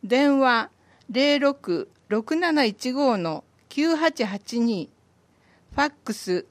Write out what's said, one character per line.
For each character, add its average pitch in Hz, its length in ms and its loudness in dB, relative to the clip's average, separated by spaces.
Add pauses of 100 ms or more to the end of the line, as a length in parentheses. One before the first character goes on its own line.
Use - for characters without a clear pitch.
電 269 360 4
話、 240 300 2 (400)
零 277 280 2
六 262 500 -2 (200)
六 214 260 -2
七 320 300 2
一 220 260 -4
五 254 260 2
の 165 280 -4 (240)
九 320 260 0
八 320 300 0
八 202 340 -8
二。 233 320 -2 (800)
フ - 100 -4
ァ 294 100 2
ッ - 20 -20 (120)
ク 226 80 -8
ス 185 380 -4